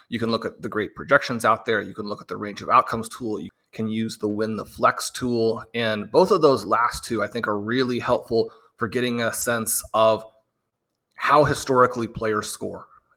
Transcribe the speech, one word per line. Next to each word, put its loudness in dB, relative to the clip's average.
You -6
can -2
look -2
at -10
the -6
great -4
projections 0
out 2
there. 0
You -12
can -10
look -8
at -18
the -10
range -10
of -10
outcomes 2
tool. -6
You -12
can -4
use -4
the -4
win -2
the -8
flex -2
tool. -2
And -2
both 6
of 4
those 6
last 0
two, -2
I -2
think, -4
are 0
really 0
helpful 0
for -4
getting -2
a 0
sense -2
of 4
how 4
historically 2
players -4
score, -10